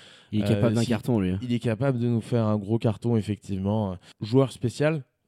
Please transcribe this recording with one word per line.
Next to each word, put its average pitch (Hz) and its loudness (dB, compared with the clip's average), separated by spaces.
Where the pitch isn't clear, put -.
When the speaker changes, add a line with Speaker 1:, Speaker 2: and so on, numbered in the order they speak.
Speaker 1:
Il 107 0
est 104 2
Speaker 2:
euh, 107 2
Speaker 1:
capable 107 2
d'un 117 4
Speaker 2:
si 110 0
Speaker 1:
carton, 113 0
lui, 92 0
hein. 95 -2
Speaker 2:
il 123 -4
est 120 0
capable 123 0
de 120 0
nous 120 0
faire 117 0
un 107 2
gros 104 0
carton, 117 0
effectivement. 101 -4
Joueur 123 2
spécial. 147 -2